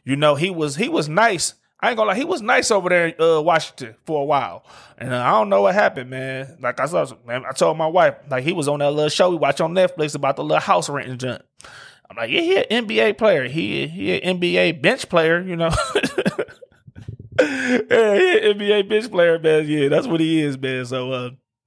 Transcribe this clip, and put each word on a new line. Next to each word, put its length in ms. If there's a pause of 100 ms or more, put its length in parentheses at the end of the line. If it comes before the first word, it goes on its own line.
You 120
know, 180
he 160
was, 260
he 120
was 200
nice. 460 (260)
I 80
ain't 80
gonna 140
lie, 60
he 80
was 180
nice 280
over 200
there 180
in, 120
uh, 200
Washington 640
for 160
a 40
while. 400 (340)
And, 140
uh, 80
I 100
don't 180
know 140
what 120
happened, 360
man. 500
Like 180
I 80
said, 220 (180)
man, 220
I 40
told 260
my 80
wife, 280 (140)
like, 160
he 80
was 160
on 120
that 120
little 160
show 220
we 60
watch 240
on 140
Netflix 400
about 220
the 80
little 160
house 280
rent 200
and 100
junk. 240 (680)
I'm 80
like, 140
"Yeah, 120
he 160
an 100
N 180
B 140
A 140
player. 340
He, 380
he 280
an 60
N 180
B 200
A 140
bench 360
player, 320
you 160
know." 180
<laughs> 60 (1600)
Yeah, 760
he 240
an 60
N 140
B 140
A 100
bench 280
player, 280
man. 280
Yeah, 220
that's 180
what 140
he 220
is, 160
man. 260
So, 260
uh, 200 (360)